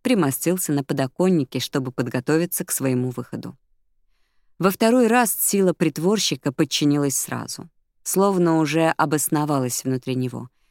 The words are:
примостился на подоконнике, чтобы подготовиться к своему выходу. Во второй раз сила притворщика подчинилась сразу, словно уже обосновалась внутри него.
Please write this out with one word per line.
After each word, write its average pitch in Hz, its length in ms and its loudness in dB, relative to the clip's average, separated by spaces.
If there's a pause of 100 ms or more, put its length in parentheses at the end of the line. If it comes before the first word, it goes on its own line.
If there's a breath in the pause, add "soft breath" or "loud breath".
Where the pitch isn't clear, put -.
примостился 180 680 0
на 139 120 0
подоконнике, 139 760 0
чтобы 127 320 -4
подготовиться 147 760 -2
к - 60 -12
своему 127 400 -2
выходу. - 460 -10 (1040)
Во 180 120 2
второй 233 360 4
раз 233 280 4
сила 190 380 2
притворщика 160 800 0
подчинилась 143 640 0
сразу, - 520 -8 (340)
словно 180 560 2
уже 160 380 2
обосновалась 147 840 -2
внутри 131 320 -4
него. 123 360 -6 (200)